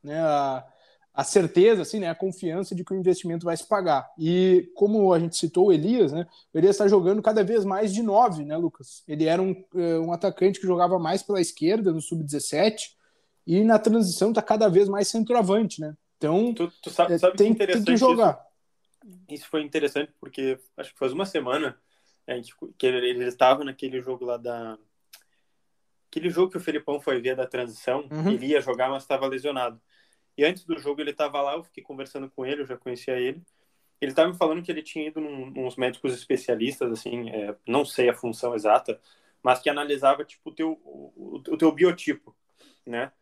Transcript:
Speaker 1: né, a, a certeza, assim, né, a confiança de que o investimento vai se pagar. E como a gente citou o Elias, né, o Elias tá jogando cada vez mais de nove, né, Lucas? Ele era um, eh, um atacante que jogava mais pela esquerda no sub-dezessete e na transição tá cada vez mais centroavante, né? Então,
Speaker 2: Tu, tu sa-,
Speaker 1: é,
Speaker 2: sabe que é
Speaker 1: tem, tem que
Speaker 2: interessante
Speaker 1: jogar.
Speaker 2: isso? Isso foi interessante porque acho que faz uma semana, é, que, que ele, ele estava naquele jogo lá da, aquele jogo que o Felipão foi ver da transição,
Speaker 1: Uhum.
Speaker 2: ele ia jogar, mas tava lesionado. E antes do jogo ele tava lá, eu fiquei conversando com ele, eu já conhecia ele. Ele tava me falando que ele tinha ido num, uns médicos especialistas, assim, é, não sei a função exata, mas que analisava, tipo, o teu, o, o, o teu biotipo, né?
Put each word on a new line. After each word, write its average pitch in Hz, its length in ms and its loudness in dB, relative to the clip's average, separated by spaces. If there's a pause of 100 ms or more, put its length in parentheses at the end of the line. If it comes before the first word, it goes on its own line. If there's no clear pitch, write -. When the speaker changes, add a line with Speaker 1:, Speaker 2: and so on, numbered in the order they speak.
Speaker 1:
né, 147 160 -6
a, 139 460 0 (480)
a 139 80 -4
certeza, 185 600 4
assim, 214 180 -6
né, 175 80 -4
a 165 60 -4
confiança 185 600 -6
de 175 100 -6
que - 80 -8
o 190 40 -4
investimento 175 480 -2
vai 220 120 -2
se - 120 -12
pagar. 170 500 0
E 180 560 4
como 202 380 4
a 170 80 4
gente 170 160 -4
citou 175 300 2
o 196 60 6
Elias, 175 380 2
né, 165 160 -6 (260)
o 160 60 -2
Elias 196 180 6
tá 202 120 4
jogando 196 340 4
cada 214 220 2
vez 214 200 0
mais 196 300 -2
de 226 80 -2
nove, 202 420 2
né, 151 120 -6
Lucas? - 500 -6
Ele 156 200 -2
era 170 140 2
um, 190 120 0 (240)
eh, 170 240 0
um 165 120 -4
atacante 185 460 0
que - 80 -6
jogava 175 320 2
mais 170 240 -2
pela 196 180 -2
esquerda 185 520 0
no 160 80 -2
sub-dezessete 151 960 -2 (500)
e 185 160 4
na 220 160 6
transição 214 540 2
tá 220 100 0
cada 214 260 4
vez 196 200 6
mais 202 180 -2
centroavante, 220 720 0
né? 151 140 -10 (220)
Então, 190 360 0
Speaker 2:
Tu, 175 200 -4 (100)
tu 160 80 -12
sa-, 170 140 4
Speaker 1:
é, 170 140 2
Speaker 2:
sabe 185 180 4
que 202 60 6
é 208 40 8
Speaker 1:
tem, 226 80 4
tem - 0 -
que - 80 0
Speaker 2:
interessante 240 360 2
Speaker 1:
jogar. 233 460 4 (600)
Speaker 2:
isso? 190 100 -20 (140)
Isso 147 200 -16
foi 156 140 -2
interessante 147 560 -2
porque 131 400 -6 (180)
acho - 160 -14
que - 60 -20
faz 131 140 -2
uma 185 140 -4
semana, 143 500 -4 (500)
é, 123 140 -8
que, 113 100 -20 (260)
que - 100 -2
ele, 127 220 0
ele 123 180 -4
estava 131 360 4
naquele 131 380 -8
jogo 127 240 -10
lá 120 120 -6
da, 117 420 -10 (1300)
aquele 160 200 -4
jogo 185 200 0
que - 60 -12
o 190 40 -8
Felipão 151 400 -6
foi 131 200 -2
ver 131 160 -4
da 127 100 -4
transição, 127 640 -6
Speaker 1:
Uhum. 156 200 -2
Speaker 2:
ele 220 160 -2
ia 147 140 2
jogar, 127 300 -2
mas 135 160 -6
tava 135 200 -2
lesionado. 131 540 -6 (560)
E 143 80 2
antes 180 200 -2
do 165 140 -6
jogo 143 220 -6
ele 147 120 -6
tava 143 300 -4
lá, 139 120 -2
eu 170 100 -10
fiquei - 180 -20
conversando 135 480 -14
com 131 160 -10
ele, 143 160 -6
eu 131 40 -8
já 127 100 -10
conhecia 127 420 -8
ele. 139 240 -6 (580)
Ele 135 140 -6
tava 165 160 4
me 175 60 -12
falando 170 260 -2
que 180 80 -12
ele 156 120 -8
tinha 156 240 -10
ido 156 140 -10
num, 135 460 -10
uns 123 100 -10
médicos 127 380 -4
especialistas, 123 760 -4
assim, 117 400 -8
é, 104 240 -8 (120)
não 139 180 0
sei 123 240 0
a 117 60 2
função 120 400 -6
exata, 107 460 2 (420)
mas 127 180 2
que - 80 -2
analisava, 143 560 0
tipo, - 260 -20
o - 40 -20
teu, 160 180 -4 (120)
o, 143 320 -20
o, 135 200 -16
o 147 200 -6
teu 160 140 6
biotipo, 156 640 0 (520)
né? 117 360 -8